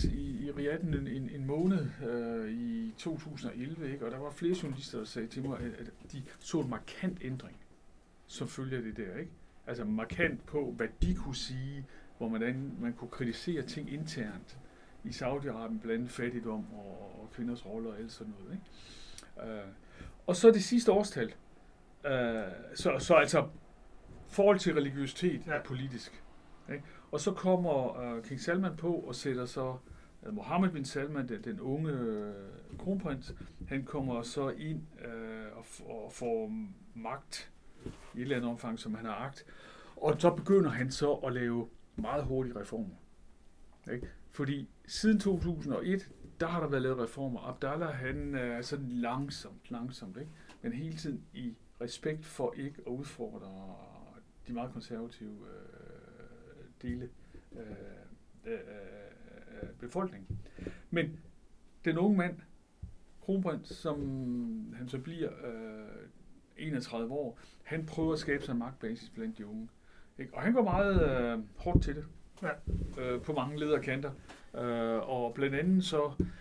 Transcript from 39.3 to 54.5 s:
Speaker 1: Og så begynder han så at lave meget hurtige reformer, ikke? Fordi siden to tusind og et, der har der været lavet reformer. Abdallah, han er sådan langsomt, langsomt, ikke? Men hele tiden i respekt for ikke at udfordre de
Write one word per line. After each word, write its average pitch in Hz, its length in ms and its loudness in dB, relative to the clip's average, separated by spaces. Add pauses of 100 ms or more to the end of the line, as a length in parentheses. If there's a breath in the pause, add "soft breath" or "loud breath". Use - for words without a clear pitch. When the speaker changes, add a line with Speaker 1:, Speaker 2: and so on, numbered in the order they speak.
Speaker 1:
Og 156 240 4
så 170 100 10
begynder 175 400 8
han 123 200 2
så 147 240 4
at 131 180 0
lave 120 360 2 (280)
meget 127 280 0
hurtige 127 360 0
reformer, 101 340 -4 (1000)
ikke? 127 160 -4 (220 loud breath)
Fordi 139 380 -2 (180)
siden 214 340 6
to 190 200 4
tusind 156 340 0
og 135 140 0
et, 190 220 2 (300)
der 165 60 4
har 170 140 0
der 151 80 2
været 135 140 4
lavet 131 160 2
reformer. 123 420 -2
Abdallah, 143 540 -2
han 139 400 -2
er 123 280 0
sådan 135 260 -4
langsomt, 123 840 -2
langsomt, 117 460 -6
ikke? 151 140 -10 (320 loud breath)
Men 117 100 -2
hele 156 240 -4
tiden 156 260 -4 (100)
i 120 220 -6 (260)
respekt 156 460 -4
for - 300 -2
ikke 143 300 -6
at 120 40 -4
udfordre 101 840 -8 (720)
de 123 40 -6